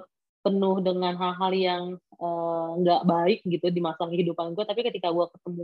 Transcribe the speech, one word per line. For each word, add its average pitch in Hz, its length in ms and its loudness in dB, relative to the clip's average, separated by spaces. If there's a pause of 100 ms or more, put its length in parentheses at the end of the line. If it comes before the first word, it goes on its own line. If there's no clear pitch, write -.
(420)
penuh 190 400 2
dengan 180 400 0
hal-hal 185 320 0
yang, 180 300 0 (340)
eh, 170 520 -4 (120)
nggak 175 240 6
baik 175 400 4
gitu 170 240 -2
di 175 80 0
masa 165 320 -2
kehidupan 170 480 -2
gue, 214 80 -4
tapi 208 240 -4
ketika 185 240 -2
gue 175 120 2 (120)
ketemu 175 260 -10